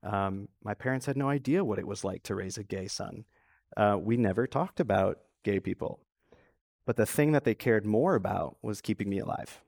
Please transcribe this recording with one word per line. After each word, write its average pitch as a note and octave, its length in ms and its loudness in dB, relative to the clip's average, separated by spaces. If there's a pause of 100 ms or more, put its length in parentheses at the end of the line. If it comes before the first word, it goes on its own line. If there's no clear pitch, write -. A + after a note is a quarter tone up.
Um, G2 460 -2 (160)
my G#2 100 -6
parents C3 320 -4
had C3+ 120 -2
no C#3 100 0
idea C#3+ 380 0
what G#2+ 140 -2
it - 80 -6
was G2+ 180 -6
like F#2 180 -4
to G2+ 120 -4
raise F#2+ 220 -6
a G#2+ 60 -8
gay G2 240 -6
son. - 380 -10 (500)
Uh, G#2 240 4
we G#2+ 160 0
never A2+ 320 2
talked E3+ 320 -4
about G2 400 2 (240)
gay G2+ 160 0
people. - 400 -6 (880)
But A#2 100 0
the G#2+ 100 4
thing D3+ 280 4
that C#3+ 100 4
they A2+ 120 4
cared G#2+ 300 2
more B2+ 300 4
about F#2+ 460 -2
was G#2+ 180 -6
keeping G#2 300 -2
me G2 100 -2
alive. - 480 -8